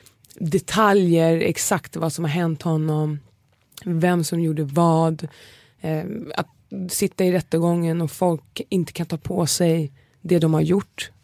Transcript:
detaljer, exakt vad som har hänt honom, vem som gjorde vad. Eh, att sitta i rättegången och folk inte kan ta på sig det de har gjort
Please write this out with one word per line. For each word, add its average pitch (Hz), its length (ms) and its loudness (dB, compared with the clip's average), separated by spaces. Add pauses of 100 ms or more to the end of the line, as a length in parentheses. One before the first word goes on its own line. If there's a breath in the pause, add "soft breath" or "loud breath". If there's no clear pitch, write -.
(340 soft breath)
detaljer, 175 1040 2
exakt - 560 -2
vad 160 160 -4
som 170 120 -6
har 151 60 -2
hänt 165 320 -2
honom, 156 560 -2 (680)
vem 175 400 2
som 170 160 -2
gjorde 160 240 0
vad. 165 640 2 (520 soft breath)
Eh, 156 240 -4 (320)
att - 120 -4 (420)
sitta - 340 -2
i 180 80 4
rättegången 170 680 0
och 156 100 -2
folk - 580 -2
inte 180 240 -2
kan 170 140 -6
ta 165 100 -6
på 180 300 -2
sig 165 460 0 (280 soft breath)
det 175 180 2
de 160 160 4
har 160 60 2
gjort 180 500 -2 (140)